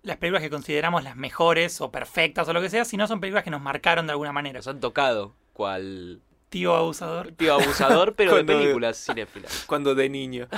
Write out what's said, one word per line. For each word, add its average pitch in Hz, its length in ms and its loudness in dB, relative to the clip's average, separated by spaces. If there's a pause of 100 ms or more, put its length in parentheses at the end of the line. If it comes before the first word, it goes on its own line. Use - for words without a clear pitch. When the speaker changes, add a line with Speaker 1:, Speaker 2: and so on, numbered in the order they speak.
Speaker 1:
las 175 140 -8
películas 175 240 0
que 156 80 -8
consideramos 151 540 0
las 131 120 -14
mejores 165 680 2
o 139 100 -6
perfectas 156 560 -2
o 165 60 -2
lo 170 80 2
que 180 80 -4
sea, 233 160 0
sino 208 220 -2
son 214 120 -4
películas 196 240 -2
que 180 80 -8
nos 143 100 -6
marcaron 156 460 0
de 151 40 -4
alguna 147 200 -4
manera. 143 280 -4
Speaker 2:
Nos - 80 -10
han 135 120 -8
tocado, 117 560 0 (180)
cual 95 680 -6 (280)
Speaker 1:
Tío 175 260 2
abusador. 165 580 -4
Speaker 2:
tío 160 220 2
abusador, 143 600 4
pero 196 200 4
de 175 80 4
Speaker 3:
Cuando 151 160 2
Speaker 2:
películas 123 460 0
cinéfilas. - 600 -8
Speaker 3:
cuando 143 280 2
de 135 140 2
niño. 131 380 -8 (100)